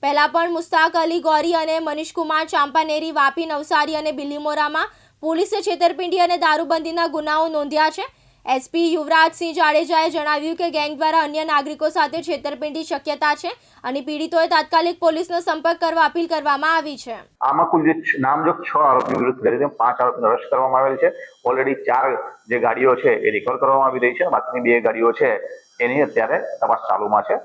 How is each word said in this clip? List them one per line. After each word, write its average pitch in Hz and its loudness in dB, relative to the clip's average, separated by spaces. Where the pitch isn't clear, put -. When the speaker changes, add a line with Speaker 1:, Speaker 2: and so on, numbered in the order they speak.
Speaker 1:
પહેલા 285 2
પણ 339 0
મુસ્તાક 330 0
અલી 330 0
ગોરી 311 2
અને 320 0
મનીષકુમાર 311 -2
ચાંપાનેરી 311 0
વાપી, 294 0
નવસારી 302 -2
અને 302 -4
બિલીમોરામાં 294 -4
પોલીસે 349 -2
છેતરપિંડી 349 0
અને 349 2
દારૂબંધીના 330 0
ગુનાઓ 302 -2
નોંધ્યા 302 0
છે. 381 -8
એસ 262 -2
પી 339 0
યુવરાજસિંહ 320 0
જાડેજાએ 320 2
જણાવ્યું 302 -2
કે 339 -2
ગેંગ 294 -4
દ્વારા 311 2
અન્ય 302 -2
નાગરિકો 302 0
સાથે 320 -2
છેતરપિંડી 285 -6
શક્યતા 294 -2
છે 320 -8
અને 262 -4
પીડિતોએ 320 -2
તાત્કાલિક 339 0
પોલીસનો 339 0
સંપર્ક 330 -2
કરવા 330 2
અપીલ 330 0
કરવામાં 302 0
આવી 302 -4
છે. 226 -12
Speaker 2:
આમાં - 2
કુલ 160 2
જે 160 2
છ, - -2
નામજોગ 151 0
છ - -4
આરોપી 127 4
વિરુદ્ધ 127 0
ફરિયાદ 117 2
છે. 143 2
પાંચ 123 0
આરોપીને 120 2
અરેસ્ટ 120 0
કરવામાં 131 2
આવેલ 135 2
છે. 170 4
Already 131 2
ચાર 131 0
જે 120 0
ગાડીઓ 123 4
છે 135 2
એ 110 2
રિકવર 107 -2
કરવામાં 135 2
આવી 127 -2
રહી 123 2
છે. - 0
બાકીની - -2
બે 120 4
ગાડીઓ 113 2
છે 113 0
એની 127 0
અત્યારે 123 0
તપાસ 113 -2
ચાલુમાં 104 0
છે. 180 -2